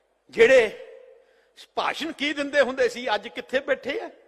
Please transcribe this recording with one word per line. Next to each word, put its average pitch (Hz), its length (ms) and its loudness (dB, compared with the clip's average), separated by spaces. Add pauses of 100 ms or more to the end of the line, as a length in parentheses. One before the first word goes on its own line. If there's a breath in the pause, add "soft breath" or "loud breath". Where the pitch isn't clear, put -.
(300)
ਜਿਹੜੇ 226 580 4 (880 soft breath)
ਭਾਸ਼ਣ 240 360 -4
ਕੀ 294 220 -4
ਦਿੰਦੇ 285 280 0
ਹੁੰਦੇ 254 280 0
ਸੀ, 240 260 -6
ਅੱਜ 208 120 -6
ਕਿੱਥੇ 254 320 -6
ਬੈਠੇ 277 400 -6
ਆ 339 100 -12 (180)